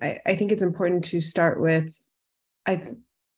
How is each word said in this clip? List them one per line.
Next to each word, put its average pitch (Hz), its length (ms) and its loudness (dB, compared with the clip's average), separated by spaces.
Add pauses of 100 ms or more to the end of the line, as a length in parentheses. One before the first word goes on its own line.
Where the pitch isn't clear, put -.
I, 143 240 -4
I 190 80 2
think 202 180 0
it's 202 100 2
important 180 420 0
to 170 180 -2
start 165 380 0
with, 160 300 2 (760)
I, 185 220 -2 (500)